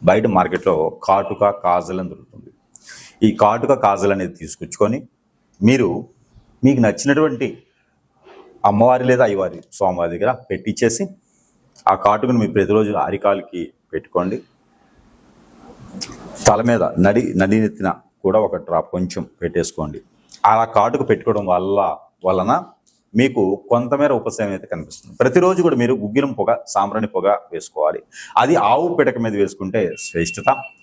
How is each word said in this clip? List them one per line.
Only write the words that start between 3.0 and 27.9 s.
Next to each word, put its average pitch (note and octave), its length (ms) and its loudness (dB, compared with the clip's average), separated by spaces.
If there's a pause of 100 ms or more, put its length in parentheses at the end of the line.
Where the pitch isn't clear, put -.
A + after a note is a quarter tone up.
ఈ - 20 4 (120)
కాటుక, A#2 320 4 (120)
కాజల్ G2 300 2
అనేది F#2+ 260 -6
తీసుకొచ్చుకొని - 580 -4 (600)
మీరు A#2 280 4 (720)
మీకు C3 240 4
నచ్చినటువంటి C#3 600 0 (1200)
అమ్మవారి B2 400 4
లేదా B2+ 180 4
అయ్యవారి F#2 320 -4 (180)
స్వామివారి F2+ 360 -2
దగ్గర G2 180 -2 (180)
పెట్టించేసి A2 540 -2 (840)
ఆ F#2+ 80 4 (100)
కాటుకను A2+ 380 2
మీ G#2 120 0
ప్రతిరోజు G#2 380 2 (160)
అరికాలుకి F#2+ 540 -2 (280)
పెట్టుకోండి. F2+ 480 -4 (2000)
తల A2 220 8
మీద A2+ 140 4 (220)
నడి, A2 160 4 (200)
నడి F#2+ 220 4
నెత్తిన F#2+ 260 -2 (360)
కూడా F#2 200 4
ఒక E2+ 100 -4 (120)
డ్రాప్ E2 260 -2
కొంచెం F2+ 300 -4 (180)
పెట్టేసుకోండి. D#2+ 580 -4 (520)
అలా A2+ 120 4 (140)
కాటుక A#2+ 320 2
పెట్టుకోవడం G#2 420 0
వల్ల, F#2+ 300 0 (460)
వలన F#2 260 2 (600)
మీకు B2 300 2 (280)
కొంతమేర A#2+ 480 2
ఉపశమనం G#2 360 -4
అయితే - 160 -14
కనిపిస్తుంది. - 480 -12
ప్రతిరోజు F3+ 460 4
కూడా D3 160 2
మీరు A#2+ 200 2
గుగ్గిలం B2 380 -2
పొగ, F#2+ 120 0 (220)
సాంబ్రాణి G2+ 400 -2
పొగ F#2 140 -2 (240)
వేసుకోవాలి. D#2 480 -4 (420)